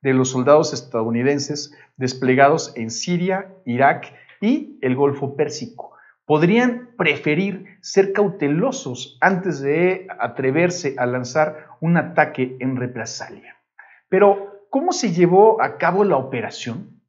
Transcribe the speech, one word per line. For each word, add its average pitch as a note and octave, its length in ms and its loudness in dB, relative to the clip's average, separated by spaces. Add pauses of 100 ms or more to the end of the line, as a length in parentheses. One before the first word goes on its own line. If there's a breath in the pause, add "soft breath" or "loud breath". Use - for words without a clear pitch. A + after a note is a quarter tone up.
de C3+ 140 0
los B2+ 160 2
soldados C#3+ 420 4
estadounidenses B2 1000 -4 (240 soft breath)
desplegados C3 760 2
en A2+ 140 -8
Siria, F3+ 600 -4 (180)
Irak C3 480 0 (260 soft breath)
y B3 400 -2
el B2+ 160 0
Golfo C#3+ 400 0
Pérsico. - 580 -8 (300 soft breath)
Podrían G#3+ 720 2
preferir E3+ 840 -2
ser G3 320 2
cautelosos E3+ 1040 -2
antes F3+ 400 0
de E3+ 460 0 (140)
atreverse C#3 760 -2
a B2+ 80 -2
lanzar B2+ 640 -2 (160)
un E3+ 160 2
ataque D3 600 -2
en C3 160 -4
represalia. - 800 -10 (520 soft breath)
Pero, G3 600 2
¿cómo E4+ 220 0
se G3+ 200 -4
llevó F3+ 480 6
a C3+ 160 -2
cabo F3 260 0
la F#3 140 2
operación? B2 800 -8 (140)